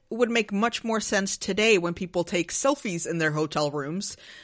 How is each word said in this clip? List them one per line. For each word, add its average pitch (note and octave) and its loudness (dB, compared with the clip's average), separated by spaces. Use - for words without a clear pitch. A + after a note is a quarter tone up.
would A3+ 2
make A3+ 0
much A3 0
more A3 0
sense G3 0
today G#3+ 4
when E3+ 0
people F3 -2
take E3+ -2
selfies A#3 0
in E3+ -2
their D#3 2
hotel D3+ 0
rooms, D3+ -6